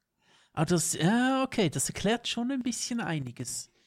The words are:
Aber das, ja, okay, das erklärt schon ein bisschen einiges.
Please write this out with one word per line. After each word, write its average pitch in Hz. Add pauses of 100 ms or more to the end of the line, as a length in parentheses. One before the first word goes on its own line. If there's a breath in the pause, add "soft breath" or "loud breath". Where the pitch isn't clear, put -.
(520)
Aber 156
das, 165
ja, 247
okay, 208
das -
erklärt 233
schon 240
ein 262
bisschen 240
einiges. 135 (160)